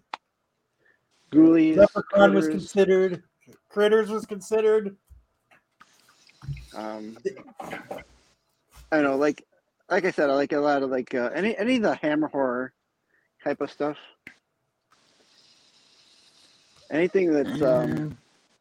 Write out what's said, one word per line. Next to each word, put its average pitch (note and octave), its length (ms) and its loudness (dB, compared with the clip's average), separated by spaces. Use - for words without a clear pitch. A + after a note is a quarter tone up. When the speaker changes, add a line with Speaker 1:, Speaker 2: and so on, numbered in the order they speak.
Speaker 1:
Ghoulies, D#3+ 440 6
Speaker 2:
Leprechaun G3+ 580 2
was G3 120 2
Speaker 1:
Critters. D#3 160 -4
Speaker 2:
considered. F#3 600 0
Critters G#3 420 0
was G#3+ 160 -8
considered. G#3+ 680 -2
Speaker 1:
Um, A2 440 -12
I - 420 -14
don't D#3 140 2
know, C3+ 120 0
like, D3+ 280 0
like F3+ 160 0
I F3 40 2
said, D3+ 200 0
I C3+ 40 2
like C#3 180 0
a D3+ 80 0
lot C#3+ 220 0
of, C3+ 80 -4
like, C3 240 -6
uh, A#2+ 200 -2
any, G3+ 240 -2
any A#3+ 180 0
of A3+ 60 0
the D#3+ 140 0
Hammer D3+ 320 -2
horror B2+ 440 -4
type D3 160 -4
of C#3+ 100 -6
stuff. D3 280 -6
Anything F3 420 0
that's, C#3 300 0
um, B2+ 280 2
Speaker 3:
Mm. D3+ 260 -6